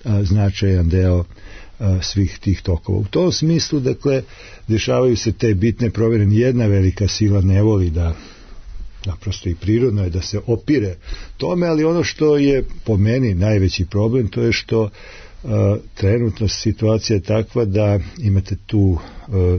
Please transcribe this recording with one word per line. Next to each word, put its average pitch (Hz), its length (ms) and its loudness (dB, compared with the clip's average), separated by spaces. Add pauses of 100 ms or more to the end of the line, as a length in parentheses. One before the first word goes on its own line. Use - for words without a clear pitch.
a, 104 200 0
značajan 95 680 2
deo, 90 340 4 (560)
a, 95 220 0
svih - 380 -2
tih 98 220 0
tokova. 95 380 -2
U 101 60 -2
tom 170 260 0
smislu, 160 480 0
dakle, 131 420 0 (460)
dešavaju 123 500 2
se 107 140 -2
te 110 220 0
bitne 107 360 0
promjene. 113 360 2
Nijedna 120 420 2
velika 98 400 2
sila 101 340 2
ne 95 200 4
voli 104 280 2
da, 82 260 -2 (880)
naprosto - 440 -8
i 85 60 -4
prirodno 107 480 0
je 90 60 -2
da 87 120 -2
se - 260 -6
opire 113 480 0 (420)
tome, 175 300 -2
ali 156 160 0
ono 165 200 0
što 151 340 0
je 139 260 2 (200)
po 107 140 0
meni 110 380 2
najveći 95 500 0
problem, 110 420 0
to 120 140 -4
je 117 120 2
što 110 360 -2 (540)
E, 160 40 -10 (480)
trenutno 110 520 0
situacija 110 680 0
je 95 60 0
takva 110 440 -2
da 101 340 2 (180)
imate 98 380 -2 (100)
tu, 98 320 2 (260)
e, - 80 -14 (280)